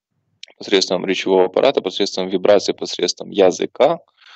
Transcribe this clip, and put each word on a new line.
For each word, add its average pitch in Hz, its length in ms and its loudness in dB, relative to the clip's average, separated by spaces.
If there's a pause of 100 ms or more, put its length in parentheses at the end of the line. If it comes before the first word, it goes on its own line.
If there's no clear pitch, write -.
(580)
посредством 92 480 -2
речевого 92 400 2
аппарата, 113 340 0
посредством 95 480 -4
вибрации, 95 440 2
посредством - 580 -8
языка. 92 680 0 (360)